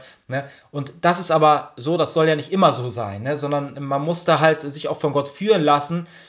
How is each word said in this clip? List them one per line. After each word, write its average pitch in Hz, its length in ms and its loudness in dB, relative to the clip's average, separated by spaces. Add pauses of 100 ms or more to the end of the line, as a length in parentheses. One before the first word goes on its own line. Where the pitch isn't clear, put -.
(260)
ne? 139 180 -8 (280)
Und 139 300 -10
das 180 180 2
ist 165 100 0
aber 151 460 4
so, 156 220 -2
das - 160 0
soll 160 120 4
ja 156 100 2
nicht 139 160 -10
immer 185 200 4
so 123 160 -6
sein, 104 340 -8
ne? 143 140 -4
Sondern 143 480 -6
man 139 180 -4
muss 170 220 -2
da 156 160 2
halt 156 220 2
sich 143 260 -8
auch - 100 -4
von 143 140 -2
Gott 139 160 -2
führen 202 340 0
lassen, 156 440 0 (220)